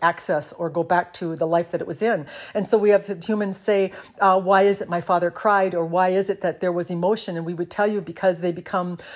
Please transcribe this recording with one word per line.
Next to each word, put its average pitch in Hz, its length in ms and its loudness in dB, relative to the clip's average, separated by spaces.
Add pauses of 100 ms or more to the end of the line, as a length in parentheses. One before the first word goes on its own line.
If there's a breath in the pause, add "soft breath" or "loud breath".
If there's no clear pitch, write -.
access 165 520 0
or 170 160 -4
go 165 120 -2
back 175 300 0
to 165 240 -6
the 160 120 0
life 170 240 0
that 165 100 -4
it - 60 -8
was 165 140 -8
in. 208 240 0 (280 loud breath)
And 208 120 -2
so 226 120 2
we 208 140 4
have 202 140 4 (200)
humans 208 320 -2
say, 196 340 0 (300 loud breath)
uh, 190 180 6
"Why 190 220 4
is 196 180 4
it 202 80 -8
my 170 140 -4
father 175 280 2
cried?" 190 460 2
Or, 170 80 0
"Why 175 260 2
is 190 200 0
it 190 120 -4
that 165 200 -2
there 180 100 0
was 175 180 -2
emotion?" 180 460 -2
And 165 100 -6
we 170 80 -4
would 170 160 -6
tell 208 180 0
you 208 120 -2
because 170 400 -2
they 175 140 -2
become, 175 440 -4 (180 loud breath)